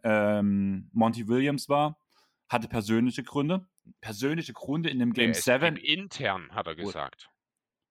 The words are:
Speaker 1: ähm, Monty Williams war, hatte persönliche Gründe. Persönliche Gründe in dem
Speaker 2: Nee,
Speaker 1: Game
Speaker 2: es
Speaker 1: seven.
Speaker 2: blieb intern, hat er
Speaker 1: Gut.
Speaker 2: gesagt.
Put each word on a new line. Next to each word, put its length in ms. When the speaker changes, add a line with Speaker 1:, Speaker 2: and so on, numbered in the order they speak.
Speaker 1:
ähm, 880
Monty 340
Williams 440
war, 280
hatte 180
persönliche 540
Gründe. 440
Persönliche 500
Gründe 380
in 80
dem 160
Speaker 2:
Nee, 0
Speaker 1:
Game 220
Speaker 2:
es 80
Speaker 1:
seven. 100
Speaker 2:
blieb 240
intern, 720
hat 140
er 120
Speaker 1:
Gut. 180
Speaker 2:
gesagt. 340